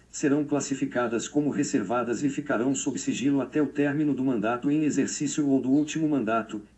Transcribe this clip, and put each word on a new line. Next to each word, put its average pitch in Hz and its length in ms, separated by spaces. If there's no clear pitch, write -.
serão 147 340
classificadas 131 840
como 147 200
reservadas 120 760
e 143 60
ficarão 135 460
sob 135 240
sigilo 139 420
até 147 220
o 139 60
término 143 440
do 127 100
mandato 123 480
em 156 140
exercício 139 640
ou 135 140
do 127 80
último 151 360
mandato, 110 540